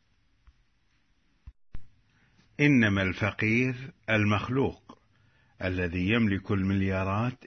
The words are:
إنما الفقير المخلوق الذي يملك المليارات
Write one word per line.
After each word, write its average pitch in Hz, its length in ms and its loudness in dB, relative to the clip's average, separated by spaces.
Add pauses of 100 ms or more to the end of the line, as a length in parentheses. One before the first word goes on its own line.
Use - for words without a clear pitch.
(2500)
إنما 117 420 4
الفقير 110 760 -2 (340)
المخلوق 107 920 -2 (640)
الذي 92 460 -2
يملك 110 420 0
المليارات 95 960 -2